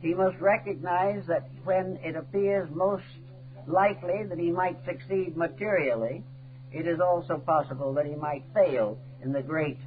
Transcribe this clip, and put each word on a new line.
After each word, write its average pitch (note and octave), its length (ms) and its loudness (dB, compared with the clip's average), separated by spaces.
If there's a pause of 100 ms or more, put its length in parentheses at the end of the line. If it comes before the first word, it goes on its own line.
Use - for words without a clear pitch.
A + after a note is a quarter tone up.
He D#3+ 120 0
must F#3 260 4
recognize F#3+ 880 2
that E3 220 0 (140)
when F#3 400 0
it D#3+ 120 -4
appears G3 560 0
most F#3 320 0 (640)
likely F#3+ 640 2
that E3+ 80 -4
he E3+ 140 2
might F3 340 0
succeed F3+ 500 -2
materially, D3 880 0 (480)
it D#3+ 160 -4
is E3 140 0
also F3 360 2
possible C#3 580 2
that D3 100 2
he D3 100 -6
might D3 280 -4 (100)
fail B2+ 440 4 (260)
in C3+ 100 -2
the C#3 80 0
great D3 460 -2